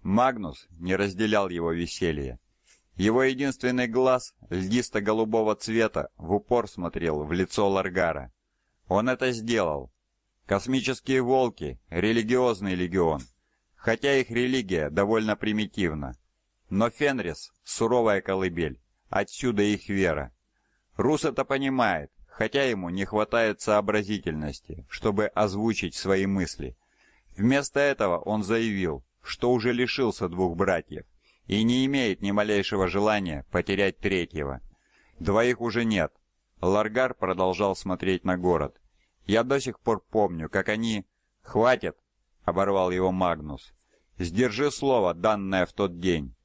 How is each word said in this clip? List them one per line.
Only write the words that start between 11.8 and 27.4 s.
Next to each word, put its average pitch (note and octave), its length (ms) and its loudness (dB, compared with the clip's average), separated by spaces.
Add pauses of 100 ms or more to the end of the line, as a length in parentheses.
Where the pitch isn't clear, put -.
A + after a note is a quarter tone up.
религиозный G#2+ 840 0
легион, E2+ 440 0 (540)
хотя C#3 400 0
их C3 160 2
религия A2+ 600 0
довольно G#2+ 440 2
примитивна. F#2 840 -2 (540)
Но G#2 180 2
Фенрис — A#2 640 -2 (120)
суровая A2+ 560 2
колыбель, F2 600 -2 (280)
отсюда G#2 560 -2
их G#2 240 0
вера. E2+ 440 0 (640)
Рус D3 280 0
это C3+ 200 0
понимает, B2+ 680 0 (160)
хотя B2 340 -2
ему G2 280 -2
не F#2+ 140 -2
хватает G#2+ 560 0
сообразительности, F#2+ 1300 -2
чтобы G#2+ 380 0
озвучить G#2 680 -2
свои F#2+ 300 0
мысли. E2+ 500 -4 (600)
Вместо C3+ 440 0